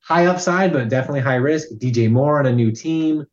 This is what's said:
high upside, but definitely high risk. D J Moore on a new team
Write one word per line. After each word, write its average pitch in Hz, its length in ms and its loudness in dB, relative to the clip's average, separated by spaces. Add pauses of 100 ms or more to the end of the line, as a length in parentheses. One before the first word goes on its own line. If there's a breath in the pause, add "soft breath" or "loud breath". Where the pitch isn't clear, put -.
high 175 260 2
upside, 180 460 0
but 127 160 -2
definitely 131 320 -2
high 127 160 0
risk. 151 320 0 (100)
D 127 120 -4
J 113 180 2
Moore 143 300 2
on 139 80 0
a 123 60 2
new 117 200 2
team 156 600 -4